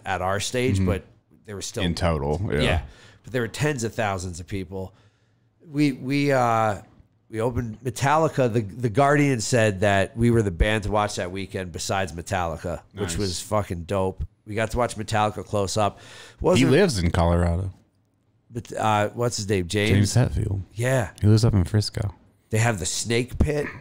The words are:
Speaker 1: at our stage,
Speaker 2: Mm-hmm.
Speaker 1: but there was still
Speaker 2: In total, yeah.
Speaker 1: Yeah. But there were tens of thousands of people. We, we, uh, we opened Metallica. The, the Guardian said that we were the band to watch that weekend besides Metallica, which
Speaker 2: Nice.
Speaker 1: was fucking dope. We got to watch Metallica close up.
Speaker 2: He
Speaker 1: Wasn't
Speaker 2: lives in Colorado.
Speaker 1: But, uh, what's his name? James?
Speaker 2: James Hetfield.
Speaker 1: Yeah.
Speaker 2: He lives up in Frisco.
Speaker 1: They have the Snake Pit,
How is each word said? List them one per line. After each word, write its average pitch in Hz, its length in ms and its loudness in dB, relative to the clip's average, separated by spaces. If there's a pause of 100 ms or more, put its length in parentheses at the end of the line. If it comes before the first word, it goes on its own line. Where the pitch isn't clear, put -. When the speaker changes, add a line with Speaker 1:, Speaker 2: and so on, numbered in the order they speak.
Speaker 1:
at 92 160 -4
our 95 180 0
stage, 123 360 -2
Speaker 2:
Mm-hmm. 95 120 2
Speaker 1:
but 92 160 0 (420)
there 107 100 -12
was 92 100 -10
still - 180 -6
Speaker 2:
In 87 120 0
total, 78 440 0 (120)
yeah. 76 100 0
Speaker 1:
Yeah. 95 200 0 (420)
But 101 100 -14
there 123 80 -2
were 113 60 -4
tens 143 360 -2
of 110 100 -4
thousands 92 460 -4
of 90 80 -14
people. 92 460 -8 (720)
We, 147 260 2
we, 139 400 -2
uh, 113 460 2 (520)
we 110 120 -6
opened 120 420 -4
Metallica. 139 680 2
The, 117 80 2
the 117 280 -4
Guardian 139 520 4
said 107 400 2
that 98 340 2
we 117 140 2
were 113 140 4
the 101 80 0
band 107 320 0
to 98 80 -4
watch 104 240 0
that 90 160 -6
weekend 95 400 -8
besides 95 420 -2
Metallica, 85 680 -4 (120)
which 92 160 -6
Speaker 2:
Nice. 85 80 -6
Speaker 1:
was 95 240 -4
fucking 95 440 -4
dope. 95 380 -2 (220)
We 104 100 -12
got 110 160 -2
to 117 60 -4
watch 120 180 0
Metallica 107 480 -2
close 101 340 -2
up. 101 220 0 (400)
Speaker 2:
He - 60 -6
Speaker 1:
Wasn't 135 260 4
Speaker 2:
lives 147 280 4
in 87 100 2
Colorado. 87 640 2 (800)
Speaker 1:
But, 117 240 -12
uh, 107 360 2
what's 120 280 -4
his 101 120 -6
name? 95 180 0
James? 101 460 2
Speaker 2:
James - 20 -
Hetfield. - 460 0 (120)
Speaker 1:
Yeah. 123 360 -2 (120)
Speaker 2:
He 101 60 4
lives 107 160 6
up 110 120 4
in 92 100 4
Frisco. - 480 -2 (380)
Speaker 1:
They 107 80 0
have 113 200 0
the 80 60 -6
Snake 117 540 -2
Pit, 147 260 2 (160)